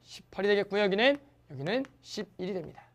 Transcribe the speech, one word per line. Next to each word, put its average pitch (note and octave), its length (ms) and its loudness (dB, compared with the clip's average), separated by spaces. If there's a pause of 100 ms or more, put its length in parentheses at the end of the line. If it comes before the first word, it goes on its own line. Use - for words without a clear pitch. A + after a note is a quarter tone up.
십팔이 - 440 -6
되겠고요. G3+ 340 2
여기는, A3 360 4 (320)
여기는 E3+ 340 -4 (180)
십일이 F#3+ 520 -8
됩니다. D#3 300 -10 (100)